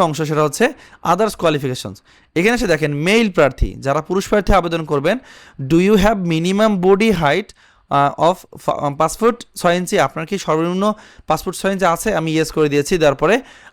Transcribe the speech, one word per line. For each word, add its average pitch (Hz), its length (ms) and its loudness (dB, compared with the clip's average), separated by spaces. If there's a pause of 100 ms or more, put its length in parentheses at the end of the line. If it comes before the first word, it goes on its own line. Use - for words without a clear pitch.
অংশ 151 120 -4 (100)
সেটা 151 180 0
হচ্ছে 151 180 0 (460)
others 196 300 0
qualifications। 131 560 -2 (420)
এখানে 220 180 2
এসে 233 160 -2
দেখেন 151 180 0 (160)
মেইল 220 200 2 (100)
প্রার্থী, 135 320 2 (160)
যারা 139 220 0
পুরুষ 185 240 -2
প্রার্থী 208 280 0
আবেদন 165 220 -2 (100)
করবেন, 151 260 0 (540)
do 165 60 4 (100)
you 214 80 6 (100)
have 214 120 2 (160)
minimum 190 380 0 (140)
body 196 240 4 (120)
height, 160 280 0 (420)
আহ, 143 380 2
of 180 80 -2 (260)
ফা-, - 160 -2 (200)
পাঁচ 160 200 0
ফুট 226 180 2 (220)
ছয় 175 200 2
ইঞ্চি? 180 160 -4 (120)
আপনার 160 220 -8
কি 202 60 -4 (100)
সর্বনিম্ন 175 380 -2 (440)
পাঁচ 160 160 0
ফুট 185 180 -8
ছয় 190 120 -2
ইঞ্চি 190 120 -2 (100)
আছে? 190 140 -4 (100)
আমি 160 160 -4
ইয়েস 156 200 0
করে 156 180 2
দিয়েছি। 143 200 0 (120)
তারপরে 147 300 2 (380)